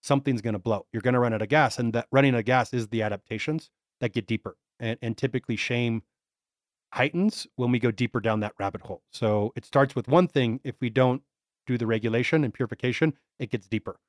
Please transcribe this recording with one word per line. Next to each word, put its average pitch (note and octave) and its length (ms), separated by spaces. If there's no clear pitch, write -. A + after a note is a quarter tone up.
something's C3+ 380
gonna G#2+ 180
blow. G#2 340
You're A2+ 100
gonna B2 180
run A#2+ 140
out G#2+ 80
of G#2 60
gas, C#3 300
and A#2 140
that A2+ 200
running C3+ 220
out A#2 40
of G#2+ 60
gas B2 280
is A#2 160
the A2+ 140
adaptations G#2+ 680
that A#2+ 120
get A2 140
deeper. A2 300
And, A#2 240
and A#2 160
typically B2 380
shame A#2 480
heightens F3 520
when B2 140
we B2 80
go A#2+ 120
deeper A#2 300
down G#2+ 200
that G#2 180
rabbit G2 240
hole. - 200
So G#2+ 440
it - 80
starts C#3 300
with B2 140
one F3 180
thing. B2+ 380
If B2+ 160
we B2 100
don't B2+ 320
do B2 100
the A#2 100
regulation A#2 580
and A2+ 100
purification, B2+ 600
it B2+ 120
gets - 180
deeper. - 400